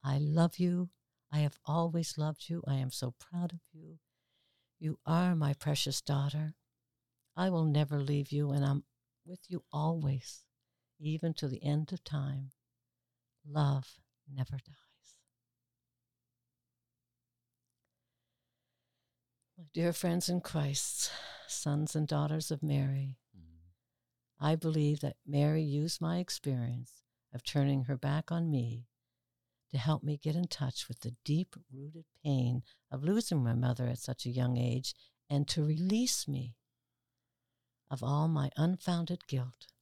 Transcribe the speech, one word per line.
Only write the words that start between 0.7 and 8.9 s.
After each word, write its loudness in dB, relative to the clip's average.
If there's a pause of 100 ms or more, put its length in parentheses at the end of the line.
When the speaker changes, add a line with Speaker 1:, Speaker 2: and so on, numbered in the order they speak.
Speaker 1:
I 2
have 2
always 0
loved -2
you. -2
I 2
am 0
so -4
proud -6
of -12 (100)
you. -20 (800)
You -4
are 4
my 2
precious -2
daughter. 0 (800)
I 2
will 4
never 4
leave 0
you, 2
and 2
I'm 2 (420)